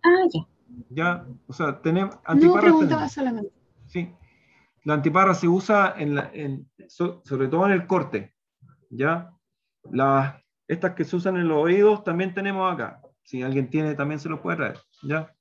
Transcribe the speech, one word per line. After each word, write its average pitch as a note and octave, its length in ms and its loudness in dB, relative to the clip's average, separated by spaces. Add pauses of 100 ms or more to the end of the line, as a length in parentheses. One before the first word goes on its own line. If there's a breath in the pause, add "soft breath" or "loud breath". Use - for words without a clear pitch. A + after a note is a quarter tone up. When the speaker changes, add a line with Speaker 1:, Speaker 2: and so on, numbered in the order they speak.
Speaker 1:
Ah, F4+ 200 6 (100)
ya. E3 140 -6 (420)
Speaker 2:
Ya, E3+ 360 -2 (220)
o C3 60 -14
sea, C#3+ 280 -4
tenemos F#3 340 0
Speaker 1:
No, - 100 -20
Speaker 2:
antiparras E4+ 360 4
Speaker 1:
preguntaba D#4+ 280 4 (120)
Speaker 2:
tenemos. C#4+ 100 -6
Speaker 1:
solamente. A#3 420 -6 (340)
Speaker 2:
Sí. F3 280 -8 (680)
La D3+ 120 0
antiparra E3 380 4
se F3 140 0
usa F#3+ 500 2
en D3 180 -2
la, - 180 -6
en, C#3 380 -10 (160)
so-, F3 380 -6
sobre C3+ 240 -2
todo E3+ 160 2
en G3+ 80 4
el F3+ 140 0
corte, C#3+ 460 -2 (560)
¿ya? D#3+ 420 -4 (600)
Las, C3+ 500 0 (260)
estas F3 280 -4
que E3+ 80 -4
se - 120 -6
usan F3+ 220 -2
en E3+ 100 0
los D#3 100 2
oídos G3+ 460 4
también F3+ 300 -4
tenemos F#3+ 400 -2
acá. A#2+ 280 -10 (220)
Si B2+ 200 -8
alguien C3 260 -2
tiene, D3+ 260 -2
también D3 240 -4
se D#3 100 -10
los D#3 100 -8
puede E3+ 180 -4
traer, C#3 220 -6 (240)
¿ya? D#3 380 -6